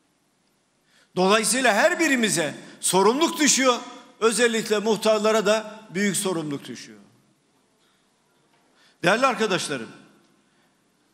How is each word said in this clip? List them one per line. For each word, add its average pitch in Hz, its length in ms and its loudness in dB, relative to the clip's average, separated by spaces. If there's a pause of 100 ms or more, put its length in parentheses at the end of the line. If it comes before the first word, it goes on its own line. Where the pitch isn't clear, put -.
(1160)
Dolayısıyla 214 580 2
her 330 260 2
birimize 208 560 0 (240)
sorumluluk 233 600 2
düşüyor. 254 400 2 (400)
Özellikle 220 600 0
muhtarlara 214 680 0
da 214 340 -2 (100)
büyük 185 280 -2
sorumluluk 160 480 -6
düşüyor. 113 340 -18 (2000)
Değerli 226 240 2
arkadaşlarım, 170 640 -4 (1200)